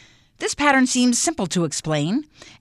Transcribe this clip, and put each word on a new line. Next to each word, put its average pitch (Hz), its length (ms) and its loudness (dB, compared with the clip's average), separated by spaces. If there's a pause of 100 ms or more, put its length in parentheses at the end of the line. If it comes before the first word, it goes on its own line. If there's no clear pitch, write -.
(380)
This - 160 -6
pattern 269 320 4
seems 247 340 2
simple 277 280 -2
to 170 180 -2
explain. 156 600 -2 (360)